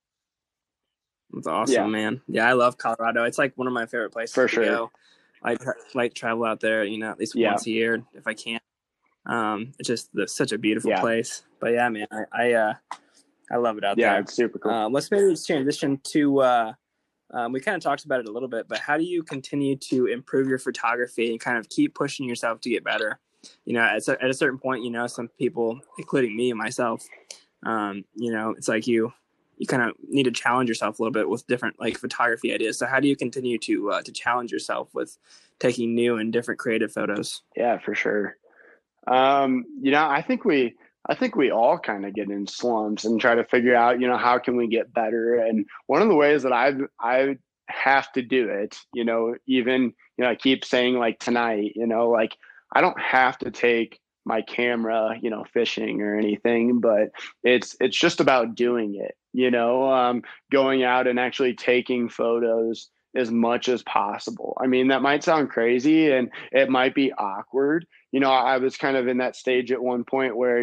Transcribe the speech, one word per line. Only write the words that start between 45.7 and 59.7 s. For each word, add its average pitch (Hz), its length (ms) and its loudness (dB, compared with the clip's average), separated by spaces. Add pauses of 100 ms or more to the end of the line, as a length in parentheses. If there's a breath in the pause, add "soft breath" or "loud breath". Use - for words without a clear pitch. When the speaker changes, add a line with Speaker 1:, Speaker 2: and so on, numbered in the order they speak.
Speaker 2:
one 151 160 4
of 226 60 4
the 180 80 6
ways 147 280 4
that 127 80 2
I've, 131 280 2 (200)
I 131 380 2 (300)
have - 440 0
to 131 100 -2
do 120 280 0
it, 101 280 -4 (160)
you 120 100 -2
know, 117 320 0 (100)
even, 127 480 2 (240 soft breath)
you 127 60 0
know, 123 60 4
I 110 60 0
keep 135 280 2
saying, 123 340 2
like, 117 220 0
tonight, 113 560 0
you 117 100 -2
know, 117 240 2
like, 113 260 2 (380 soft breath)
I 139 60 4
don't 180 200 0
have 131 380 2
to 120 140 -6
take 117 480 0 (240)
my 113 180 -2
camera, 113 800 -2
you 117 80 -2
know, 110 140 -8
fishing 110 580 -2
or 104 160 -2
anything, 117 640 2
but 107 300 4 (340 loud breath)
it's, 120 360 2
it's - 180 0
just 170 220 2
about 123 360 2
doing 117 400 0
it, - 200 -8 (160)
you 127 200 2
know, 123 400 2